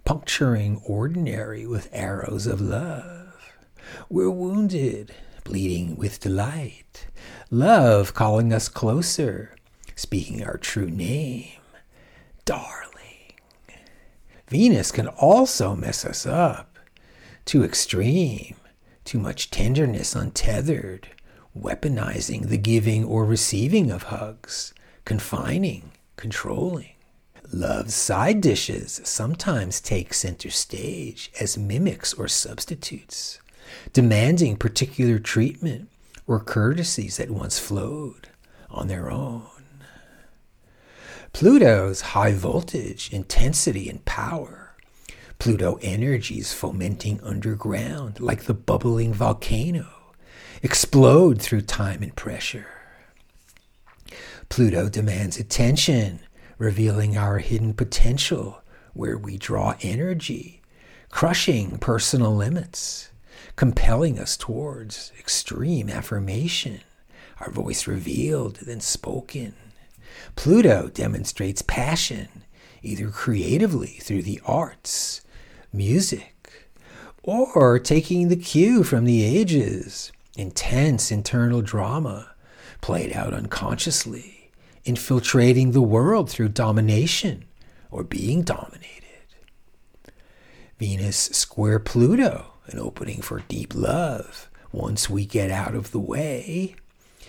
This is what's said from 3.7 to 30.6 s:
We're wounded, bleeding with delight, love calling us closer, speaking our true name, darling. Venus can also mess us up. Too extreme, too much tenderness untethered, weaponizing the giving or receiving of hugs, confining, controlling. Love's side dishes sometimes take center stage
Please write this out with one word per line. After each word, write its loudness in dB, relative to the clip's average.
We're 2
wounded, -2
bleeding -4
with -6
delight, -6
love 6
calling 2
us 0
closer, -2
speaking -6
our -8
true -4
name, -6
darling. -12
Venus 4
can -2
also 4
mess -6
us -8
up. -2
Too 4
extreme, 0
too -4
much -6
tenderness 0
untethered, -2
weaponizing -4
the 0
giving 2
or 2
receiving 2
of -6
hugs, -10
confining, -4
controlling. -6
Love's -4
side 2
dishes 0
sometimes -4
take -4
center -6
stage -8